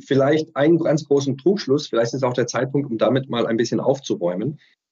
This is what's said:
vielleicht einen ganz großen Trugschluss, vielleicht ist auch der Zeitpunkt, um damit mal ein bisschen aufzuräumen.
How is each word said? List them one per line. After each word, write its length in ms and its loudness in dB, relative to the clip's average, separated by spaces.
vielleicht 480 2
einen 240 4
ganz 280 0
großen 320 0
Trugschluss, 500 0
vielleicht 240 0
ist 100 -4
auch 120 0
der 120 0
Zeitpunkt, 440 -4
um 80 -4
damit 320 0
mal 160 -2
ein 100 0
bisschen 240 -2
aufzuräumen. 800 -2